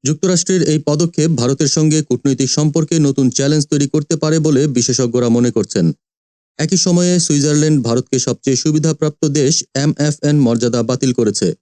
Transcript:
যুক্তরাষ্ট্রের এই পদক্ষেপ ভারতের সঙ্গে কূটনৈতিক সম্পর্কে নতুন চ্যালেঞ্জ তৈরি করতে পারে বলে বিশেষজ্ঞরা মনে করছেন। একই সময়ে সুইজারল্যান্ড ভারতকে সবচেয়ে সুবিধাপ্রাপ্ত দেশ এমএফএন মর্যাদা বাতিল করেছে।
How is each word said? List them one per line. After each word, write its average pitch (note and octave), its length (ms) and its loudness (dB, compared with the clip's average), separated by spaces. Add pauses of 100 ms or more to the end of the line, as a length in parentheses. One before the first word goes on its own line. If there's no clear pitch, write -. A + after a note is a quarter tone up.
যুক্তরাষ্ট্রের F3+ 600 0
এই D3+ 220 0
পদক্ষেপ D#3 460 0
ভারতের C#3 360 -2
সঙ্গে D#3 340 0
কূটনৈতিক C3 480 -2
সম্পর্কে D3+ 500 0
নতুন C#3 300 2
চ্যালেঞ্জ C#3+ 380 0
তৈরি C#3+ 200 0
করতে D#3 280 -2
পারে D#3 240 0
বলে D3+ 280 2
বিশেষজ্ঞরা A#2+ 600 -2
মনে A#2+ 220 2
করছেন। G2+ 340 -2 (760)
একই E3 180 0
সময়ে F3+ 420 2
সুইজারল্যান্ড D3+ 640 2
ভারতকে A#2+ 360 -2
সবচেয়ে C3 440 -2
সুবিধাপ্রাপ্ত D3+ 600 -2
দেশ C#3+ 280 0 (200)
এমএফএন D3 680 0
মর্যাদা A#2 440 0
বাতিল B2+ 300 -2
করেছে। G#2 340 0 (140)